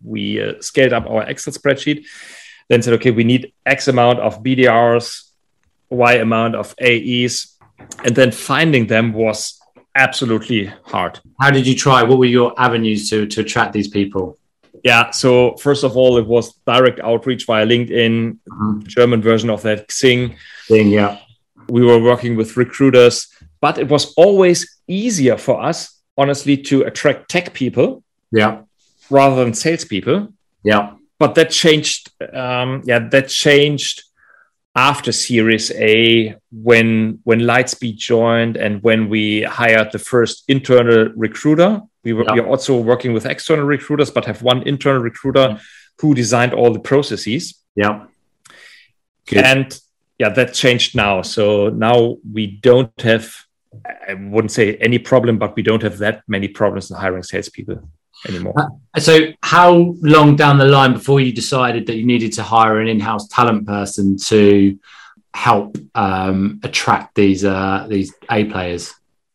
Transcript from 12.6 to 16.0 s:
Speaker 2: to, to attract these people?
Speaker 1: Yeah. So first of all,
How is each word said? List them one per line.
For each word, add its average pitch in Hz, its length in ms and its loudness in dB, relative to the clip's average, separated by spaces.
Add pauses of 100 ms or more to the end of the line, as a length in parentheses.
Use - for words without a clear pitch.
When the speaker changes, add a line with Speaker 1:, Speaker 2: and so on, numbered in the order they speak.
Speaker 2:
to, 107 180 0
to 110 140 -4
attract 107 320 -4
these 104 140 -4
people? 98 500 -6 (460)
Speaker 1:
Yeah. 120 280 4
So 123 460 2
first 143 260 -2
of 123 140 -2
all, 127 200 2